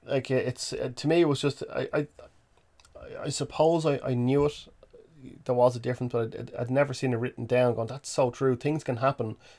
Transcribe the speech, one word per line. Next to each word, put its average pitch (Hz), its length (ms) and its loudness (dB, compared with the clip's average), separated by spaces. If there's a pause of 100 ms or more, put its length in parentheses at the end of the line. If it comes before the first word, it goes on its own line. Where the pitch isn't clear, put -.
Like, 131 260 -2
uh, 131 40 2
it's, - 380 -2
uh, - 220 -4
to - 120 -4
me, 165 140 4
it 165 60 6
was 143 140 0
just, 139 220 -2 (100)
I, 127 200 -4
I, 147 140 0 (1160)
I 147 60 -6
suppose 156 560 2
I, 143 180 2
I 131 100 -2
knew 127 320 2
it. - 220 -4 (760)
There 127 100 0
was 123 200 6
a 120 40 -6
difference, 123 340 -4
but 113 220 -2
I'd, - 220 -10
I'd 123 140 -4
never 139 220 2
seen 127 180 -2
it 120 60 0
written 117 300 -4
down 123 260 4
going, 113 140 -4
"That's 123 220 -12
so 131 200 2
true. 131 260 2
Things 147 280 -2
can 123 140 -2
happen. 117 380 -2 (240)